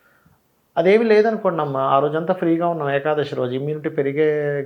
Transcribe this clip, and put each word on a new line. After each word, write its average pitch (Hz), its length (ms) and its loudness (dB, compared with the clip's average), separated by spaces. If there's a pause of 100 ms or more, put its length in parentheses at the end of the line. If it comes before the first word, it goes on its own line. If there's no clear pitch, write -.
(760)
అదేమి 196 280 4
లేదనుకోండి 208 580 2
అమ్మ, 139 140 -4
ఆ 135 220 2
రోజంతా 160 360 0
ఫ్రీగా 170 340 0
ఉన్నాం, 151 220 -4
ఏకాదశి 143 440 -2
రోజు 127 200 -2
ఇమ్యూనిటీ 147 340 -6
పెరిగే 147 400 0 (380)